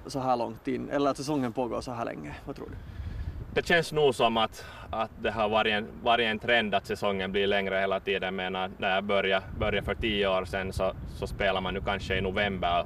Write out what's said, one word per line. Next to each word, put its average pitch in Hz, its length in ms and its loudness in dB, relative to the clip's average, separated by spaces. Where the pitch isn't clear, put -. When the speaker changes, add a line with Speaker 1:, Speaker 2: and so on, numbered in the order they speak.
Speaker 1:
så 135 140 -6
här 127 160 2
långt 113 320 -4
in, 120 220 -2
eller 143 200 2
att 127 60 0
säsongen 135 360 -2
pågår 113 280 -2
så 127 120 -8
här 117 120 -6
länge? 147 300 -8
Vad 135 120 -10
tror - 100 -10
du? - 100 -10
Speaker 2:
Det 147 120 0
känns 170 260 2
nog 147 220 6
som 113 220 4
att, - 280 0
att 110 200 -2
det 113 80 0
har 107 180 2
varit 107 240 4
en, 104 140 0
varit 117 240 4
en 110 120 0
trend 113 360 2
att 98 120 0
säsongen 98 460 0
blir 101 140 2
längre 98 320 2
hela 98 220 2
tiden. 95 360 0
Men 92 160 -2
när, 92 260 -2
när 98 160 2
jag 98 100 2
började, 98 400 2
började 101 240 0
för 101 120 -2
tio 101 340 2
år 92 160 2
sedan, 95 280 -4
så, 92 200 0
så 101 120 -4
spelar 95 340 2
man 92 140 -2
nu 95 60 -4
kanske 95 360 -2
i 95 40 0
november 92 640 0